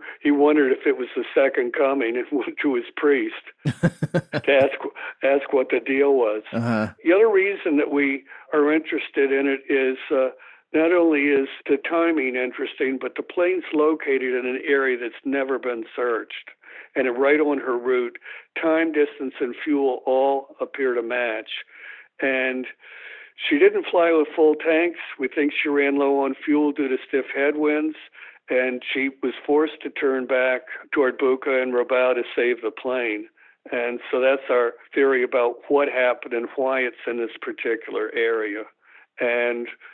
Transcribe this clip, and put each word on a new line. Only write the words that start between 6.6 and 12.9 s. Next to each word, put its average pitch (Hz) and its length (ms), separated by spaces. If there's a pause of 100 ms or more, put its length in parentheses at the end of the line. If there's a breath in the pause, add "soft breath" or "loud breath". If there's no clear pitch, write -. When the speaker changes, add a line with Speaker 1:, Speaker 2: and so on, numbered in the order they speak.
Speaker 1:
The 165 80
other 220 160
reason 190 480
that 143 140
we 139 340 (280 loud breath)
are 151 200
interested 139 580
in 139 160
it 135 140 (100)
is, 131 260 (140)
uh, 131 180 (440 loud breath)
not 160 180
only 160 360
is 139 200 (220)
the 143 80
timing 160 580
interesting, 131 640